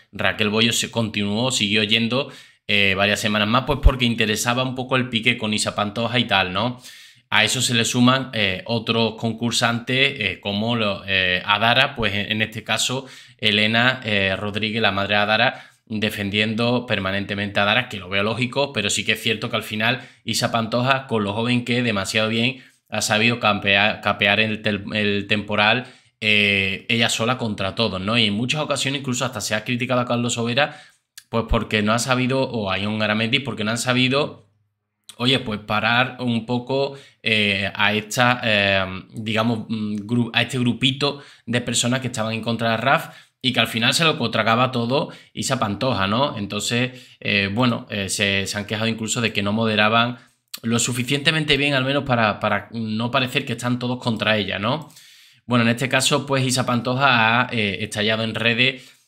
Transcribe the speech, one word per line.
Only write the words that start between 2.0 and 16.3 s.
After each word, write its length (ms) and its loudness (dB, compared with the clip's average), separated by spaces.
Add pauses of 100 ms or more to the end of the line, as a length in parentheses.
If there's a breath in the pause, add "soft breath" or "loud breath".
eh, 280 2
varias 240 2
semanas 300 0
más, 160 2
pues 180 -2
porque 220 4
interesaba 580 0
un 120 -4
poco 200 -2
el 140 0
pique 280 2
con 160 -4
Isa 220 -2
Pantoja 420 -2
y 60 2
tal, 300 0
¿no? 280 -2 (480 loud breath)
A 140 2
eso 180 0
se 120 0
le 100 2
suman, 500 4
eh, 320 -2
otros 500 0
concursantes, 1040 0
eh, 220 -2
como 360 0
lo, 280 -2
eh, 400 2
Adara, 500 2
pues 180 -2
en, 180 -4
en 100 -2
este 220 -4
caso 440 -2 (300 loud breath)
Elena, 680 2
eh, 320 2
Rodríguez, 440 -4
la 120 2
madre 220 0
de 60 4
Adara, 480 0 (160)
defendiendo 1000 0